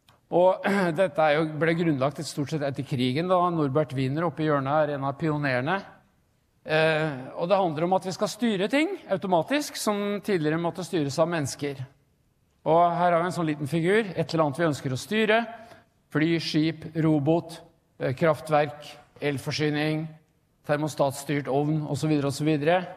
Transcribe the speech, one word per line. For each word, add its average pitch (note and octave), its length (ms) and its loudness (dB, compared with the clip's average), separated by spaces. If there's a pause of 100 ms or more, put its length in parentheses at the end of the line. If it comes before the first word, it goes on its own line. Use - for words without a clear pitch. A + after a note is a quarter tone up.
(320)
Og F#3 300 4 (140)
<clears throat> F3 200 2
dette F#3 240 0
er D#3 160 6
jo, E3 80 2 (160)
ble E3 140 4
grunnlagt D3 440 0
et E3 80 -8
stort C#3 220 -4
sett D3+ 140 -4
etter C#3 200 -4
krigen, C3 460 -2
da F3+ 220 4
Norbert D3+ 420 0
Wiener C3+ 320 -2
oppe D#3+ 160 -4
i D#3 80 0
hjørnet C#3+ 400 2
er D3 60 -4
en C#3 100 -6
av C3+ 160 -4
pionerene. D3+ 640 0 (800)
Eh, D#3 480 2 (240)
og E3+ 100 -2
det F#3+ 140 4
handler E3 240 0
om F3+ 80 2
at F#3 160 2
vi F3 80 -6
skal G#3 160 -2
styre G#3+ 400 0
ting D4+ 160 2 (240)
automatisk, F#3+ 640 0
som G3+ 480 -2
tidligere D#3+ 320 0
måtte E3+ 240 -4
styres D#3 400 -2
av E3 80 4
mennesker. C#3+ 480 -4 (880)
Og D#3+ 240 4
her F3 240 2
har E3 80 4
vi F3 60 0
en F3 100 -4
sånn D#3+ 160 0
liten D3 160 -4
figur, E3+ 320 2 (160)
et D#3 160 -4
eller D#3+ 140 2
annet D3 180 -2
vi D#3+ 80 2
ønsker C3 240 -4
å - 0 -
styre. A3 500 2 (640)
Fly, D#3 320 0
skip, D#3 480 -2 (160)
robot, D#3+ 560 2 (400)
eh, C#3 160 -2
kraftverk, D3+ 800 0 (240)
elforsyning, D3+ 880 -2 (560)
termostatstyrt D3 800 -2
ovn, D3 400 0
og C#3+ 160 -4
så D#3 80 0
videre, C#3+ 220 2
og - 20 -6
så D3 140 -6
videre. D#3+ 400 2 (100)